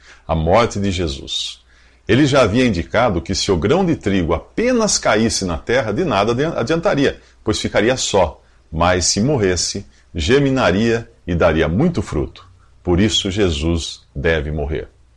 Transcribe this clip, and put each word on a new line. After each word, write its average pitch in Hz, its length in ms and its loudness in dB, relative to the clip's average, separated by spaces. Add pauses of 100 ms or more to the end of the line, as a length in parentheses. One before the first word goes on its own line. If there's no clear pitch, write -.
(260)
a 80 80 -2
morte 92 460 2
de 98 100 0
Jesus. - 680 -6 (480)
Ele 131 180 4
já 135 160 4
havia 120 240 2
indicado 101 540 0
que - 120 -6
se 98 200 -2
o 90 40 2
grão 131 280 2
de 170 100 0
trigo 90 400 -2
apenas 220 640 -2
caísse 113 460 0
na 85 140 -4
terra, 117 340 -2
de 147 120 -2
nada 107 280 0
adi-, 127 120 -2
adiantaria, 151 760 -2 (240)
pois - 160 -2
ficaria 113 360 0
só. - 460 0 (300)
Mas 87 340 0
se - 140 -2
morresse, 98 680 0 (260)
germinaria 117 960 2 (160)
e 90 120 -2
daria 80 320 2
muito 110 340 0
fruto. - 460 -6 (340)
Por 87 160 2
isso 104 320 0
Jesus 85 720 -2 (160)
deve 76 340 0
morrer. 73 380 -6 (280)